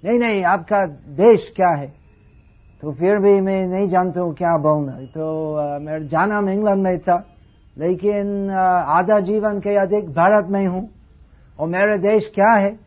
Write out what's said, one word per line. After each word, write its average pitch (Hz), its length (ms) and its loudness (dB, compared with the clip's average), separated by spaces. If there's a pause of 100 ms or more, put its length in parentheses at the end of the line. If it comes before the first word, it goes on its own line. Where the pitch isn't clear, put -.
"नहीं, 226 140 0
नहीं, 220 260 0
आपका 180 420 0 (220)
देश 196 480 4
क्या 170 240 2
है?" 143 220 -16 (800)
तो 151 100 -8
फिर 180 260 0
भी 196 220 4
मैं 190 260 -2
नहीं 185 220 -2
जानता 180 320 0
हूँ 170 140 -4
क्या 170 220 0
बोलना। 151 360 0
तो, 156 640 -8
अ, 147 240 -4
मेरा 151 200 -8
जन्म 190 520 -2
इंग्लैंड 196 320 0
में 185 160 0
था, 175 280 -2 (520)
लेकिन, 196 720 -2
अ, 185 380 2
आधा 180 320 2
जीवन 208 400 -2
के 202 160 0
अधिक 202 320 0
भारत 175 420 2
में 196 160 0
हूँ। 185 220 -4 (720)
और 160 100 -4
मेरा 202 280 0
देश 208 380 0
क्या 202 180 4
है? 202 180 2 (160)